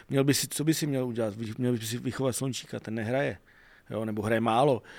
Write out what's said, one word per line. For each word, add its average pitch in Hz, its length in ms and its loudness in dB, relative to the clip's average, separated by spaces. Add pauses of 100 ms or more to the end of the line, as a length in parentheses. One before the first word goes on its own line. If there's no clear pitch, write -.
měl 139 140 2
by 143 100 6
si, 131 140 0
co - 160 -4
by 156 100 4
si 156 140 -2
měl 135 200 0
udělat? 113 280 -2
Vy-, 110 220 -8
měl 123 160 2
by 117 60 0
si 110 180 -4
vychovat 127 380 -2
Slončíka, 127 440 -6
ten 110 160 -6
nehraje. 117 420 -2 (520)
Jo, 110 160 -4
nebo 107 160 -4
hraje 110 200 2
málo. 117 400 4 (180)